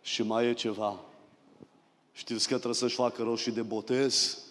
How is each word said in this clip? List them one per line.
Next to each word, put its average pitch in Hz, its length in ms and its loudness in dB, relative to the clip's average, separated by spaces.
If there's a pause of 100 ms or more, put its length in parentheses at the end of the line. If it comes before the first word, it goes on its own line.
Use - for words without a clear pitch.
Și - 220 -2
mai 113 220 4
e 120 80 4
ceva. 104 420 -2 (1160)
Știți - 360 -2
că 135 60 0
trebuie 120 200 0
să-și 120 220 0
facă 120 280 0
rost 117 180 0
și 120 100 0
de 113 100 -2
botez? 120 760 0 (120)